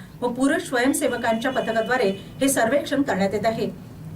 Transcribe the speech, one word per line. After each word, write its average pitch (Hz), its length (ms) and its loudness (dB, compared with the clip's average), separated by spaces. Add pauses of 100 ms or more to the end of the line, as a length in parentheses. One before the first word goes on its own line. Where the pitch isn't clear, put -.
(220)
व 247 60 0
पुरुष 269 340 2
स्वयंसेवकांच्या 247 920 0
पथकाद्वारे 226 720 0 (180)
हे 269 60 4
सर्वेक्षण 269 540 2
करण्यात 196 320 2
येत 208 120 0
आहे. 226 480 -2 (220)